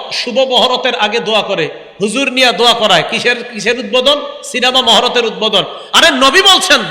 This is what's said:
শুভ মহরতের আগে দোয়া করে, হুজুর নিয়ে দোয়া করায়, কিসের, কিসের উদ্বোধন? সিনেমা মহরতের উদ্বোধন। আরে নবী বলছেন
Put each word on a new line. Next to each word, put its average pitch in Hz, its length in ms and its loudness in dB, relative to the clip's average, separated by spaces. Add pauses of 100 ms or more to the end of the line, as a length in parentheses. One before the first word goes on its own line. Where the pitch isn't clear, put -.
(120)
শুভ 240 260 -4
মহরতের 247 560 0
আগে 214 260 -2
দোয়া 202 220 0
করে, 180 260 -2 (320)
হুজুর 233 320 -2
নিয়ে 254 200 2
দোয়া 233 200 2
করায়, 190 380 2
কিসের, 233 340 -2
কিসের 226 340 -4
উদ্বোধন? 254 420 0 (240)
সিনেমা 254 380 -2
মহরতের 240 420 2
উদ্বোধন। 202 400 -2 (280)
আরে 285 180 4
নবী 269 320 4
বলছেন 359 480 2